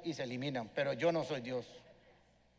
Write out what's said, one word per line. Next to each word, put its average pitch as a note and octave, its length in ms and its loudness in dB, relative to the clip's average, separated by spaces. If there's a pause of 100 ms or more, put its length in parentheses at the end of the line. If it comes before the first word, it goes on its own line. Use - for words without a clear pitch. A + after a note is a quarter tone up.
y E3 100 -2
se C3+ 100 -4
eliminan, B2 500 -2
pero C#3 180 2
yo D3+ 200 4
no D#3+ 120 2
soy C#3+ 160 -2
Dios". A#2+ 260 -4 (920)